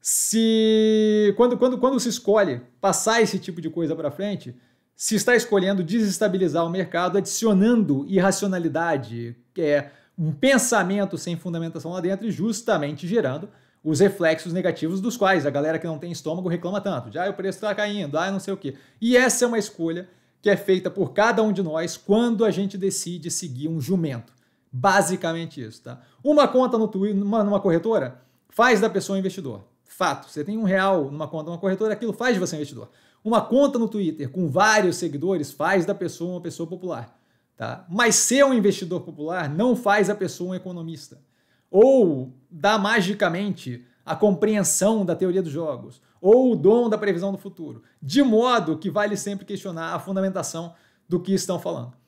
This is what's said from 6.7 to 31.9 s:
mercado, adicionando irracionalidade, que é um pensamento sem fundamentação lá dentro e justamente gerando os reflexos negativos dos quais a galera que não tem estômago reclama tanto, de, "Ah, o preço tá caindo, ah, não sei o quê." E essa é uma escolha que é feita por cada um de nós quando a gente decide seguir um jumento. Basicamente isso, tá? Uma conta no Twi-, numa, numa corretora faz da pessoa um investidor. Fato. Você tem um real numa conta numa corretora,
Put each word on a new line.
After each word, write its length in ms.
mercado, 480
adicionando 880
irracionalidade, 1300
que 80
é 320
um 140
pensamento 880
sem 180
fundamentação 540
lá 100
dentro 260
e 40
justamente 800
gerando 400
os 180
reflexos 520
negativos 480
dos 160
quais 300
a 40
galera 280
que 80
não 120
tem 140
estômago 360
reclama 320
tanto, 300
de, 80
"Ah, 100
o 60
preço 260
tá 140
caindo, 420
ah, 140
não 80
sei 160
o 20
quê." 200
E 160
essa 280
é 40
uma 100
escolha 500
que 80
é 80
feita 340
por 220
cada 300
um 80
de 120
nós 340
quando 480
a 60
gente 280
decide 520
seguir 360
um 140
jumento. 520
Basicamente 920
isso, 220
tá? 200
Uma 240
conta 320
no 80
Twi-, 280
numa, 280
numa 160
corretora 640
faz 320
da 100
pessoa 260
um 20
investidor. 460
Fato. 440
Você 160
tem 140
um 60
real 460
numa 160
conta 240
numa 80
corretora, 360